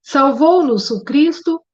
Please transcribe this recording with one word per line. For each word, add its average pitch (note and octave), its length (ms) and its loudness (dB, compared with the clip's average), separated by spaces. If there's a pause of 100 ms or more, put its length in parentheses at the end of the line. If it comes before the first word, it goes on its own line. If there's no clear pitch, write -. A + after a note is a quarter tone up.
Salvou-nos C#4 880 0
o G3+ 140 -8
Cristo D#4+ 580 0 (120)